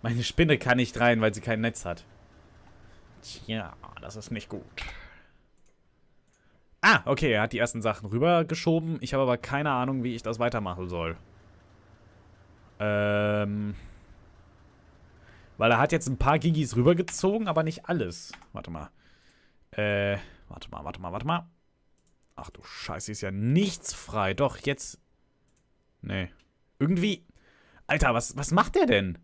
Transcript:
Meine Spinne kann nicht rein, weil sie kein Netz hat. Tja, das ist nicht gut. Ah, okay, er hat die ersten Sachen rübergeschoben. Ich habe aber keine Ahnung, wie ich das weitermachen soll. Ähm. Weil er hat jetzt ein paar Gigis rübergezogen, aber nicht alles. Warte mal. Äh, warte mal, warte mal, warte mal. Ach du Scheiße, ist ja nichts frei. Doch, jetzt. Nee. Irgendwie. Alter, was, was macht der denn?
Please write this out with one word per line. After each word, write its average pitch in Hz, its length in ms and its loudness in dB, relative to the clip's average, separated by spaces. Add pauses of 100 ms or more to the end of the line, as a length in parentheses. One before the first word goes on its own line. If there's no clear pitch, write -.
Meine 117 220 0
Spinne 151 340 4
kann 123 200 2
nicht 120 220 0
rein, 117 220 6
weil 110 120 4
sie 101 80 -10
kein 110 200 -2
Netz 113 240 -2
hat. 87 200 -8 (1160)
Tja, - 540 -10 (260)
das - 140 -14
ist 107 160 -14
nicht 107 180 -8
gut. - 140 -10 (2250)
Ah, 190 240 8
okay, 139 280 2
er 107 100 4
hat 113 100 -4
die 107 60 -4
ersten 113 240 -2
Sachen 107 260 -2
rübergeschoben. 165 920 2
Ich 123 120 -6
habe 135 80 2
aber 123 160 2
keine 143 320 -4
Ahnung, 127 340 0
wie 120 120 -4
ich 113 80 -10
das 110 160 -4
weitermachen 98 500 -2
soll. 82 260 -4 (1600)
Ähm. 104 960 0 (1800)
Weil 117 140 6
er 113 60 6
hat 139 140 4
jetzt 160 160 0
ein 131 100 -2
paar 147 220 4
Gigis 151 360 2
rübergezogen, 175 720 4
aber 160 140 2
nicht 160 240 -4
alles. 110 460 -4 (200)
Warte - 200 -12
mal. 76 180 -10 (800)
Äh, 101 480 -2 (300)
warte - 240 -16
mal, - 120 -14
warte 82 160 -10
mal, 90 120 -10
warte 110 160 -6
mal. 170 200 -2 (880)
Ach - 140 -16
du - 140 -20
Scheiße, - 480 -10
ist 107 100 -8
ja 98 80 -6
nichts 139 640 0
frei. 101 400 -2
Doch, 131 240 0
jetzt. - 420 -6 (1000)
Nee. 95 280 -6 (500)
Irgendwie. 175 480 0 (580)
Alter, 143 300 4
was, - 200 -2
was 143 160 -6
macht 190 220 2
der 359 140 6
denn? 98 360 2